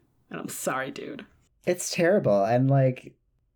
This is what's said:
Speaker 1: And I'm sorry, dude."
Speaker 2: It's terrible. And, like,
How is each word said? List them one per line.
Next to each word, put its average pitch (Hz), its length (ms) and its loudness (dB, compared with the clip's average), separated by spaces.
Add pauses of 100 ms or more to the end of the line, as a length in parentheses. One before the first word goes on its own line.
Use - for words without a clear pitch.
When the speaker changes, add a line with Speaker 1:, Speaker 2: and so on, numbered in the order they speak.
(300)
Speaker 1:
And - 100 -12
I'm - 100 -10
sorry, 131 420 -6
dude." - 340 -14 (400)
Speaker 2:
It's 180 260 -4
terrible. 156 520 2
And, 123 260 2
like, 135 460 2 (400)